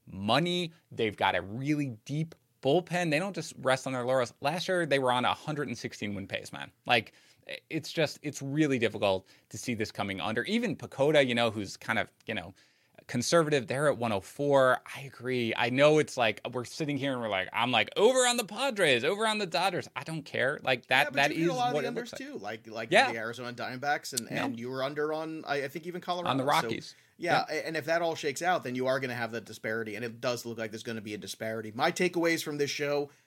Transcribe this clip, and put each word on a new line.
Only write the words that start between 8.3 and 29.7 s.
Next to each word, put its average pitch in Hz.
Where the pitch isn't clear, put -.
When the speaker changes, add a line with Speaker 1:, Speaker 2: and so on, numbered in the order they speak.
Speaker 1:
really 139
difficult 104
to 113
see 123
this 107
coming 98
under. 110
Even 214
Pacoda, 143
you 120
know, 117
who's 101
kind 113
of, 95
you 110
know, 90
conservative, 147
they're 143
at 110
one 117
oh 98
four. 135
I 131
agree. 123
I 120
know 147
it's 147
like, 113
we're 123
sitting 147
here 135
and 123
we're 113
like, 95
I'm 120
like, 110
"Over 254
on 240
the 240
Padres, 190
over 202
on 214
the 202
Dodgers." 175
I 131
don't 160
care. 123
Like, 131
that, 127
Speaker 2:
Yeah, 143
but 135
Speaker 1:
that 139
Speaker 2:
you -
beat 165
Speaker 1:
is 175
Speaker 2:
a 165
lot -
of 143
Speaker 1:
what 147
Speaker 2:
the -
Speaker 1:
it -
looks 240
Speaker 2:
unders -
Speaker 1:
like. 269
Speaker 2:
too, 269
like, 110
like 110
Speaker 1:
Yeah. 240
Speaker 2:
the 117
Arizona 120
Diamondbacks, 127
and, 113
Speaker 1:
Yeah. -
Speaker 2:
and 117
you 120
were 131
under 147
on, 160
I, 143
I 139
think 165
even 175
Colorado. 175
Speaker 1:
On 127
the 131
Speaker 2:
So, 139
Speaker 1:
Rockies. -
Speaker 2:
yeah, 160
Speaker 1:
Yeah. 156
Speaker 2:
a-, 139
and 160
if 143
that 170
all 165
shakes 143
out, 170
then 127
you 127
are 135
gonna 127
have 117
that 113
disparity, 110